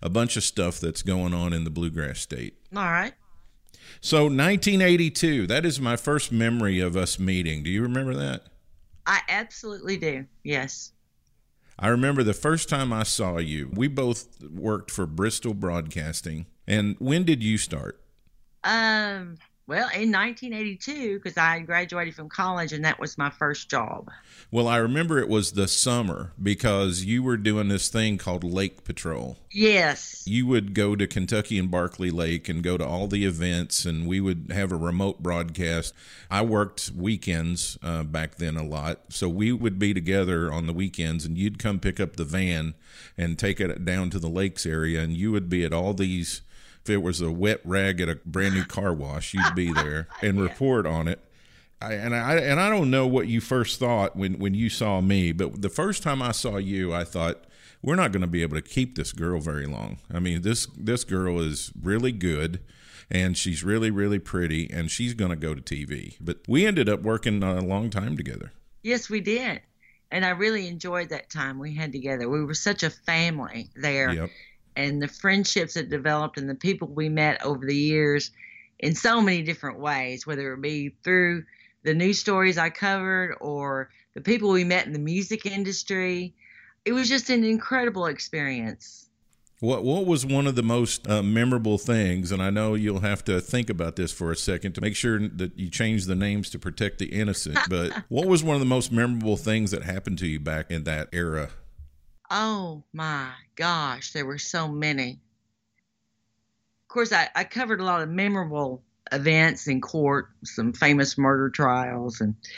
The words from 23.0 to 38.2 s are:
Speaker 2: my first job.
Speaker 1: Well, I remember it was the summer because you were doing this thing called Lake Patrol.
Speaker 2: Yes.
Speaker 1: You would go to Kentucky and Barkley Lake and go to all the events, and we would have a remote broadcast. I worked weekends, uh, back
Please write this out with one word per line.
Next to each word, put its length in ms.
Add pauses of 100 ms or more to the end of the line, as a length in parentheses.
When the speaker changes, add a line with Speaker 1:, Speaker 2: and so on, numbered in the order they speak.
Speaker 2:
my 140
first 380
job. 400 (420)
Speaker 1:
Well, 160
I 100
remember 420
it 80
was 260
the 140
summer 760
because 600
you 200
were 140
doing 300
this 220
thing 300
called 240
Lake 400
Patrol. 560 (120)
Speaker 2:
Yes. 760
Speaker 1:
You 200
would 280
go 200
to 120
Kentucky 500
and 140
Barkley 400
Lake 360
and 160
go 140
to 80
all 220
the 180
events, 600
and 220
we 140
would 320
have 180
a 60
remote 460
broadcast. 720 (360)
I 140
worked 520
weekends, 880
uh, 200
back 320